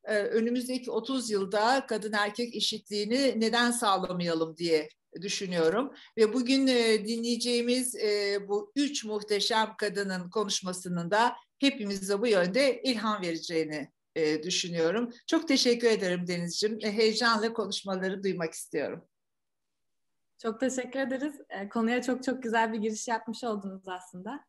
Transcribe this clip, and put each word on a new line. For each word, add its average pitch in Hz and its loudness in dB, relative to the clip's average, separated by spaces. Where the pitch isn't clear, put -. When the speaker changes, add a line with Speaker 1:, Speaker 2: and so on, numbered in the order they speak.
Speaker 1:
e, 214 0
önümüzdeki 240 0
otuz 226 -2
yılda 214 2
kadın 214 -4
erkek 214 -2
eşitliğini 214 0
neden 233 4
sağlamayalım 180 0
diye 160 2
düşünüyorum. 190 0
Ve 214 6
bugün, 262 4
e, 226 4
dinleyeceğimiz, 240 0
e, 208 0
bu 208 -2
üç 285 -2
muhteşem 214 0
kadının 190 -4
konuşmasının 180 -2
da 226 4
hepimize 202 0
bu 247 2
yönde 202 4
ilham 214 0
vereceğini 160 -4
e, 156 2
düşünüyorum. 180 0
Çok 330 0
teşekkür 240 4
ederim 180 2
Denizciğim. 180 -2
E, 214 -2
heyecanla 226 2
konuşmaları 190 -4
duymak 170 -2
istiyorum. - -6
Speaker 2:
Çok 226 -6
teşekkür 254 -2
ederiz. 269 -4
E, 196 -8
konuya 233 0
çok 254 -2
çok 254 -2
güzel 226 2
bir 233 -4
giriş 214 -4
yapmış 226 -6
oldunuz 196 -6
aslında. 185 -12